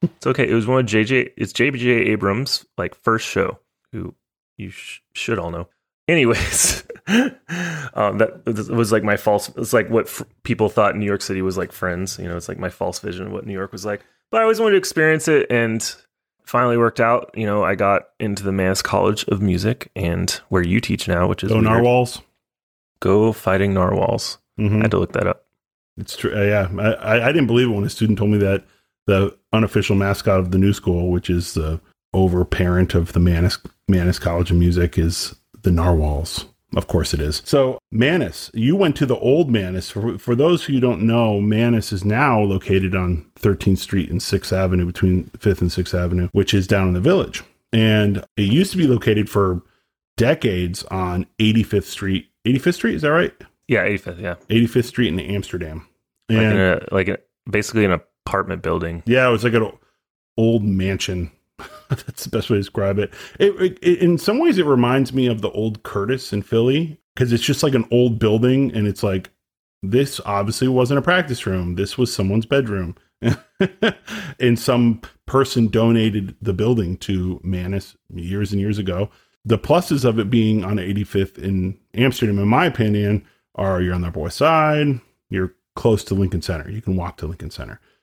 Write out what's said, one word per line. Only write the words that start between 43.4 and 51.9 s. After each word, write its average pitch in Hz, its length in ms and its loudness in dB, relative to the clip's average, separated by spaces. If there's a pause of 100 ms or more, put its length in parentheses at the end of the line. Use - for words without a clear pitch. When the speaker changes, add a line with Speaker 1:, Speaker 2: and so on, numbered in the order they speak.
Speaker 2:
Street - 320 -4
and 87 100 -4
Sixth - 320 -4
Avenue, 92 360 0
between 92 380 0 (120)
Fifth 98 240 0
and 87 100 0
Sixth - 220 -4
Avenue, 90 380 -2
which 101 200 2
is 98 140 2
down 95 220 2
in 90 80 2
the 90 40 -2
Village. 143 440 0 (280)
And 107 540 2 (120)
it 101 140 2
used 180 200 4
to 185 60 -6
be 165 100 4
located 107 420 2
for 95 320 0 (560)
decades 92 680 0
on 90 420 -4 (100)
eighty-fifth 107 500 2
Street. 95 420 -6 (160)